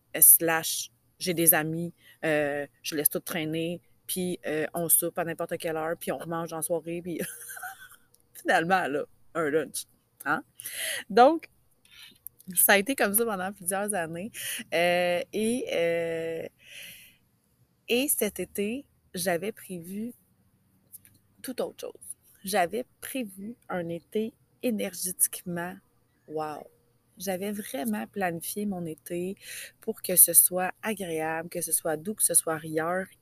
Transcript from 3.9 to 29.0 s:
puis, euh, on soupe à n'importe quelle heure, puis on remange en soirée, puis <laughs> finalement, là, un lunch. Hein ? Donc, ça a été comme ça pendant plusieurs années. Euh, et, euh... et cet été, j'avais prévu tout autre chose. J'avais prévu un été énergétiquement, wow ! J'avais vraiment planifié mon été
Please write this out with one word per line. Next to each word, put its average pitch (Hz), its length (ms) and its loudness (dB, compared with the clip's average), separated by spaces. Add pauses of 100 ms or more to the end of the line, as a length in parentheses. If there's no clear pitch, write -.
puis, 180 400 -4
euh, 151 280 -2
on 170 140 -2
soupe - 300 2
à 170 60 0
n'importe 170 340 -4
quelle 160 180 -4
heure, 160 220 -2
puis 185 140 -4
on 131 60 -4
remange 165 340 -6
en 160 100 -6
soirée, 170 400 -4
puis 170 180 -6
<laughs> - 1120 -14
finalement, 180 520 2
là, 143 180 -2 (300)
un 160 160 0
lunch. 151 340 -2 (400)
Hein ? 151 180 0 (680)
Donc, 262 400 8 (1080)
ça 202 200 6
a 196 40 10
été 202 160 0
comme 202 200 2
ça 233 100 2
pendant 196 280 -2
plusieurs 196 420 -2
années. 170 360 -4 (440)
Euh, 175 480 4 (100)
et, 226 400 0
euh... 165 720 0 (1400)
et 254 200 2
cet 208 320 -2
été, 208 440 -4 (300)
j'avais 180 380 -2
prévu 196 600 -10 (1300)
tout - 220 -8
autre - 180 -6
chose. - 360 -14 (280)
J'avais 190 400 2 (160)
prévu 208 560 -8 (140)
un 175 180 -2
été 214 460 -4 (280)
énergétiquement, 190 1120 -2 (540)
wow ! 151 380 -4 (500)
J'avais 196 360 -4
vraiment 220 560 -4
planifié 190 580 -2
mon 180 200 -4
été 175 500 -6 (440)